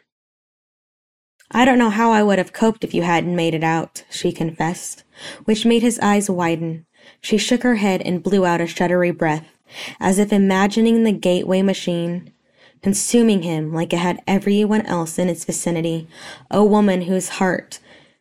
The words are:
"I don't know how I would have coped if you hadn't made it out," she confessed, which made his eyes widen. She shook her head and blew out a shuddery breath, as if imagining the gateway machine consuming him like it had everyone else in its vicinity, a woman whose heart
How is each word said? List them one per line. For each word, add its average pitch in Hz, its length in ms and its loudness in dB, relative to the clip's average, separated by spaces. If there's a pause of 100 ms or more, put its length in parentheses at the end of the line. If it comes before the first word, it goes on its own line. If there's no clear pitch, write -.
(1500)
"I 233 120 4
don't 262 140 6
know 233 120 4
how 226 200 2
I 214 140 4
would 202 140 2
have 180 140 -4
coped 220 300 0
if - 100 -8
you 170 100 -2
hadn't 170 340 0
made 165 180 0
it 160 80 -2
out," 160 480 -2
she - 220 -4
confessed, 165 720 -6 (400)
which 214 200 0
made 233 180 4
his 233 180 0
eyes 208 280 2
widen. 165 560 -4 (360)
She - 180 0
shook 240 240 0
her 247 140 2
head 196 260 0
and 175 200 -4
blew 190 220 2
out 170 160 2
a 170 60 -2
shuddery 175 460 0
breath, 156 340 -2 (540)
as 190 180 0
if 208 140 2
imagining 208 720 2
the 214 80 2
gateway 180 500 0
machine 175 720 -4 (500)
consuming 202 600 2
him 156 300 -4
like 170 200 -2
it 175 60 -2
had 175 280 -2
everyone 202 560 0
else 165 380 -4
in 180 80 0
its 170 160 -6
vicinity, 165 640 -4 (420)
a 202 140 2
woman 202 380 4
whose 185 260 -2
heart - 500 -4 (420)